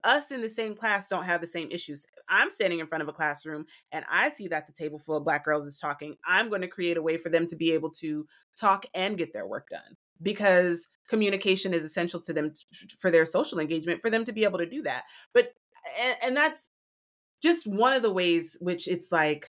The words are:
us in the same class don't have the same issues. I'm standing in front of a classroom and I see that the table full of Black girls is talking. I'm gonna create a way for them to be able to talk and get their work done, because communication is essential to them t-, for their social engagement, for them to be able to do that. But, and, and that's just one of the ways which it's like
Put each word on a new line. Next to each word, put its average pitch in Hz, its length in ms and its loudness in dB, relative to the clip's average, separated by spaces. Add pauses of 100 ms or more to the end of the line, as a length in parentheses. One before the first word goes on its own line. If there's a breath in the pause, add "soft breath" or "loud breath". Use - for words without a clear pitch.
us 285 300 2
in 254 80 -6
the 220 80 -4
same 220 260 -6
class 208 340 -2
don't 180 180 -2
have 175 160 0
the 165 40 -8
same 165 240 -8
issues. 151 360 -10 (220)
I'm 226 220 4
standing 175 300 0
in 160 80 -8
front 160 140 -4
of 147 60 -6
a 151 40 -10
classroom 151 540 -6 (260 soft breath)
and 139 180 -8
I 220 200 2
see 220 180 -12
that 156 180 -4
the - 60 -20
table 151 260 -8
full 156 200 -4
of 143 60 -6
Black 147 200 0
girls 151 220 0
is 143 120 -14
talking. 147 380 -10 (100)
I'm 196 220 2
gonna 196 180 -2
create 175 300 -2
a 165 60 -2
way 160 160 0
for 165 100 -8
them 165 200 4
to 170 80 -10
be 165 160 2
able 156 180 0 (100)
to 151 260 -6 (300 soft breath)
talk 196 380 2
and 190 240 -2
get 156 160 -4
their 101 120 -8
work 107 220 -8
done, - 280 -14 (260)
because 180 680 4 (200)
communication 196 680 2
is 160 100 0
essential 170 380 -4
to 170 100 -8
them 151 200 -2
t-, - 120 -18 (340)
for 185 120 2
their 165 160 8
social 165 320 0
engagement, 160 420 -2
for 226 80 -2
them 226 160 2
to 240 80 -6
be 214 120 0
able 185 140 0
to 170 80 0
do 247 140 -10
that. 127 240 -4 (300 loud breath)
But, 240 180 6 (480)
and, 247 220 0
and 254 140 0
that's 311 340 0 (720)
just 330 240 2
one 220 260 4
of 262 80 4
the 226 100 2
ways 170 500 2
which 175 280 -4
it's 175 240 -4
like 156 380 2